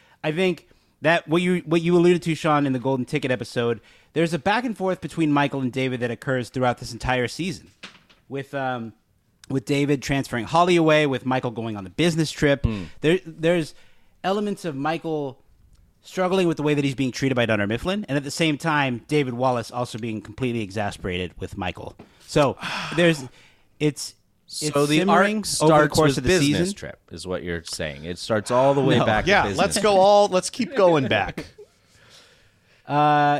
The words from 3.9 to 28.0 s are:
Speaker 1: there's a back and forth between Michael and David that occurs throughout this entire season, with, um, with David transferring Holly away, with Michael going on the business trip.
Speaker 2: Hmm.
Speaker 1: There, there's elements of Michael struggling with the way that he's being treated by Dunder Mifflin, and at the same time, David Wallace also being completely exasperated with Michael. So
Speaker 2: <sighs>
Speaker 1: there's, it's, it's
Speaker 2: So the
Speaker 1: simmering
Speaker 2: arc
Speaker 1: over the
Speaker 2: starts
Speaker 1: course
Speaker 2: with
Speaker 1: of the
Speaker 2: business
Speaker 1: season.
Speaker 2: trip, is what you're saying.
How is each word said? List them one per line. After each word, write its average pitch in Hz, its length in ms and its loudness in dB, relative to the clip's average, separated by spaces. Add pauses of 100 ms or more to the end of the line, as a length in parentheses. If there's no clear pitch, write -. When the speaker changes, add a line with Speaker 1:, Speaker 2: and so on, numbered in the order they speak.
Speaker 1:
there's 160 200 0
a 160 60 -2
back 220 260 0
and 226 100 -6
forth 185 260 -4
between 160 300 -2
Michael 143 300 0
and 127 100 -2
David 127 300 -4
that 120 100 -2
occurs 127 380 -4
throughout 123 300 -2
this 113 120 -14
entire 123 380 -2
season, 156 420 -10 (560)
with, 135 260 -12
um, 127 380 -6 (580)
with 135 160 -2
David 143 360 0
transferring 131 440 -4
Holly 175 300 4
away, 156 320 4
with 131 180 -4
Michael 127 260 -2
going 110 260 -8
on 98 80 -10
the 90 40 -16
business 160 420 0
trip. 139 340 2
Speaker 2:
Hmm. 104 180 -2 (180)
Speaker 1:
There, 165 240 2
there's 160 500 -2 (500)
elements 202 400 -4
of 151 100 -6
Michael 151 640 -4 (600)
struggling 185 460 0
with 160 100 0
the 147 60 -4
way 147 100 2
that 143 100 0
he's 135 120 -2
being 131 160 -2
treated 131 240 -2
by 120 100 2
Dunder 107 200 2
Mifflin, 180 440 -2
and 139 80 -2
at 143 80 -4
the 135 60 -10
same 156 260 0
time, 139 500 -2
David 135 280 0
Wallace 123 360 0
also 120 260 -6
being 110 240 -6
completely 120 400 -4
exasperated 95 800 -6
with 92 180 -10
Michael. - 380 -8 (320)
So 139 300 2 (180)
Speaker 2:
<sighs> 156 220 -8
Speaker 1:
there's, 165 260 4 (560)
it's, - 360 -4 (320)
it's 151 260 -6
Speaker 2:
So 143 120 2
the 151 140 2
Speaker 1:
simmering 190 380 2
Speaker 2:
arc - 0 -
Speaker 1:
over 208 40 -4
the - 60 -8
Speaker 2:
starts 151 480 4
Speaker 1:
course 156 140 4
Speaker 2:
with 135 100 0
Speaker 1:
of 131 60 -4
the 165 40 2
Speaker 2:
business 151 300 4
Speaker 1:
season. 190 160 -2
Speaker 2:
trip, - 240 -14 (120)
is 90 140 -12
what 90 180 -4
you're 85 200 -4
saying. 73 420 -8